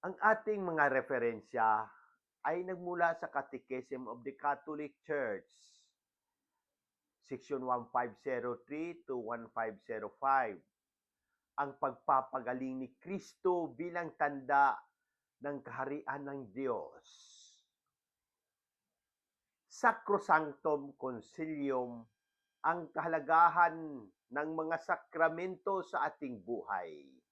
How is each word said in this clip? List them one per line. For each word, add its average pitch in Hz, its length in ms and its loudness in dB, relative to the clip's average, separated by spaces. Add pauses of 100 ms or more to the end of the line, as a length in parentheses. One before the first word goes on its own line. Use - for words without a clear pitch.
Ang 185 160 -6
ating 214 440 4
mga 156 280 4
referensya 117 960 2 (560)
ay 170 240 -2
nagmula 175 480 0
sa 165 160 -8
Catechism 131 800 -6
of 123 160 -12
the 135 80 -10
Catholic 147 720 -6
Church, 123 400 -4 (1800)
Section 131 400 -6
one 123 320 0
five 123 240 2
zero 123 480 -4
three 165 400 -8
to 135 80 -4
one 117 400 -6
five 113 320 -4
zero 107 320 -6
five, 131 400 2 (960)
ang 139 240 -2
pagpapagaling 131 1040 -2
ni 123 60 -10 (100)
Kristo 180 720 -2
bilang 170 480 -6
tanda 139 560 4 (640)
ng 143 240 -6
kaharian 139 640 -6
ng 135 240 -10
Diyos. 110 540 -4 (2750)
Sacrosanctum 156 1300 2
Concilium, 131 1040 -4 (640)
ang 165 240 -2
kahalagahan 160 1120 4 (300)
ng 151 180 -2
mga 160 320 -2
sakramento 175 1040 0
sa 151 260 -2
ating 123 320 -10
buhay. 87 640 -6 (240)